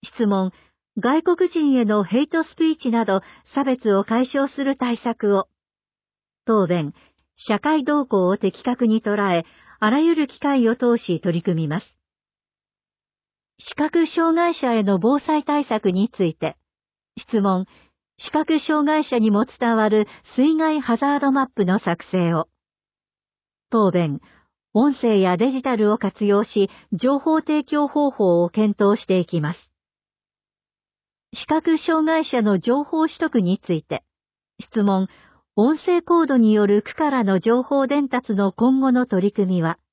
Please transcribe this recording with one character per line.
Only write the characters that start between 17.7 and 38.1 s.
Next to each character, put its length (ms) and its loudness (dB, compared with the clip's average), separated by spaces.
視 100 -12
覚 300 0
障 260 0
害 180 0
者 140 -4
に 140 2
も 120 2
伝 320 -2
わ 140 2
る 180 2
水 200 2
害 240 0
ハ 180 -2
ザ 180 0
ー 40 -2
ド 120 0
マ 140 0
ッ 20 -16
プ 180 -2
の 140 0
作 320 -6
成 240 0
を。 120 -2
答 180 4
弁、 320 -2
音 200 2
声 260 0
や 160 2
デ 160 0
ジ 120 -6
タ 120 -2
ル 160 2
を 60 0
活 280 -4
用 180 2
し、 260 -2
情 260 0
報 220 0
提 240 -2
供 240 -2
方 240 0
法 320 2
を 60 -2
検 320 -2
討 180 2
し 80 -18
て 100 2
い 80 0
き 160 -4
ま 140 -4
す。 160 -20
視 140 -12
覚 320 0
障 260 0
害 180 0
者 200 -2
の 160 2
情 240 0
報 240 -2
取 100 -8
得 240 0
に 160 0
つ 160 -4
い 80 -4
て。 220 -10
質 240 -4
問、 240 0
音 240 2
声 240 0
コ 180 2
ー 60 2
ド 100 2
に 160 4
よ 140 4
る 160 2
区 120 -14
か 140 0
ら 140 -2
の 160 2
情 240 0
報 240 0
伝 220 -2